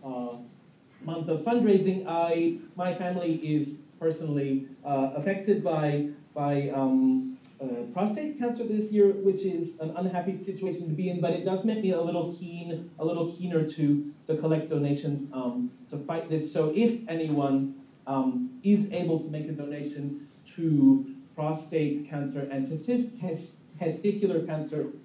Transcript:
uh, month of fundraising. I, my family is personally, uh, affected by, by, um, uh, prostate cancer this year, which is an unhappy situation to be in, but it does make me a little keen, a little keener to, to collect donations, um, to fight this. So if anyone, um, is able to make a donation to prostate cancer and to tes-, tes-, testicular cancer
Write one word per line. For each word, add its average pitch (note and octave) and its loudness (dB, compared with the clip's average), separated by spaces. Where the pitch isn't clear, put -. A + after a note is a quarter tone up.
uh, B2 -8
month D#3+ -6
of D#3+ 0
fundraising. F#3+ 4
I, E3+ 0
my F3+ -2
family F3 -2
is D3+ 0
personally, D3 0
uh, C3+ 2
affected G3 2
by, D3+ 2
by, C#3+ 0
um, C3 2
uh, C3+ -6
prostate G#3+ -2
cancer A#3+ -2
this G#3+ -2
year, G3+ 8
which G3 2
is E3+ -2
an D#3+ -4
unhappy F3+ -2
situation F3 -6
to D3+ -2
be F3+ -2
in, E3 -2
but E3 0
it F#3 -2
does F#3+ 0
make G#3+ 0
me F#3+ 2
a E3+ 0
little E3+ -2
keen, E3+ -10
a D#3 -2
little E3 0
keener E3+ 0
to, C#3+ 2
to D#3 0
collect D#3 0
donations, C#3+ -2
um, A#3+ -4
to C#3+ -10
fight E3 -6
this. D#3 -2
So D#3 2
if A#3 2
anyone, C#3+ 0
um, C3 0
is G3+ 4
able E3 0
to D3+ -8
make D3+ -6
a D#3+ -6
donation C#3+ -8
to C#3 6
prostate D3+ -2
cancer C#3 -4
and C3+ -2
to D#3+ -4
tes-, A#3+ 0
tes-, F3+ -6
testicular F3 0
cancer D3+ -4